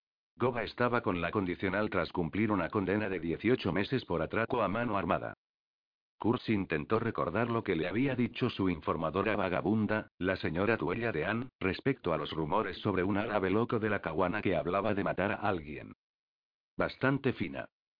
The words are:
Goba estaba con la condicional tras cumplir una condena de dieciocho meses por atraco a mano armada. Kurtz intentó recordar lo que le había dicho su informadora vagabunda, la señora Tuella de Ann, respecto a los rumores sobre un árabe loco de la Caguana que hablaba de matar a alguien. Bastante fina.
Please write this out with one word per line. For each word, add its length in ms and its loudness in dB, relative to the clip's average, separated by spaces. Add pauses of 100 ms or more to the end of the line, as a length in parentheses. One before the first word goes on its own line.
(360)
Goba 280 0
estaba 360 0
con 220 0
la 80 0
condicional 580 0
tras 240 0
cumplir 380 0
una 180 2
condena 400 0
de 120 -2
dieciocho 520 0
meses 320 -2
por 160 -2
atraco 420 0
a 60 2
mano 300 -2
armada. 360 0 (840)
Kurtz 320 0
intentó 500 0
recordar 500 -2
lo 140 -2
que 100 0
le 140 0
había 260 0
dicho 340 0
su 200 0
informadora 640 0
vagabunda, 720 0 (120)
la 180 0
señora 400 0
Tuella 340 -2
de 140 -2
Ann, 240 -4 (100)
respecto 540 0
a 40 2
los 140 -2
rumores 480 0
sobre 240 2
un 140 2
árabe 340 2
loco 300 2
de 100 0
la 100 0
Caguana 400 0
que 140 2
hablaba 400 0
de 80 0
matar 300 0
a 60 -4
alguien. 560 -4 (840)
Bastante 560 2
fina. 340 -4 (340)